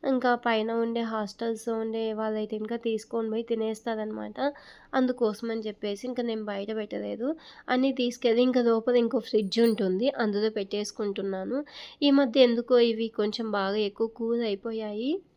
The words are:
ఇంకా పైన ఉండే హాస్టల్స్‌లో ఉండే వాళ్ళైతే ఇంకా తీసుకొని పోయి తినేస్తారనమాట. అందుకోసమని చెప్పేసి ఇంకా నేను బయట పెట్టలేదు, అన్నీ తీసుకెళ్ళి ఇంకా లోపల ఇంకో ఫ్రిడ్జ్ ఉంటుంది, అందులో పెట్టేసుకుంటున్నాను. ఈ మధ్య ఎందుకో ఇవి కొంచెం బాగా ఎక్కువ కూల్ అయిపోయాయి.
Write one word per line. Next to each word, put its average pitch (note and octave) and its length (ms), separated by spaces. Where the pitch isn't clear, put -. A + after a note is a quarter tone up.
ఇంకా B3+ 340
పైన A3+ 380
ఉండే A#3 280
హాస్టల్స్‌లో A3 720
ఉండే A3+ 360
వాళ్ళైతే G#3+ 440
ఇంకా G#3+ 240
తీసుకొని A3+ 480
పోయి A3 180
తినేస్తారనమాట. A3 920
అందుకోసమని A#3 720
చెప్పేసి G#3 420
ఇంకా B3 180
నేను A3 200
బయట G3+ 320
పెట్టలేదు, G#3 520
అన్నీ B3+ 260
తీసుకెళ్ళి A#3+ 480
ఇంకా B3+ 200
లోపల A3+ 340
ఇంకో A#3+ 260
ఫ్రిడ్జ్ G#3+ 380
ఉంటుంది, G#3 480
అందులో G#3+ 340
పెట్టేసుకుంటున్నాను. G3+ 1040
ఈ C#4+ 160
మధ్య C4+ 340
ఎందుకో A#3+ 380
ఇవి A3+ 300
కొంచెం G#3+ 380
బాగా G3+ 320
ఎక్కువ G#3 300
కూల్ A#3 300
అయిపోయాయి. A3 680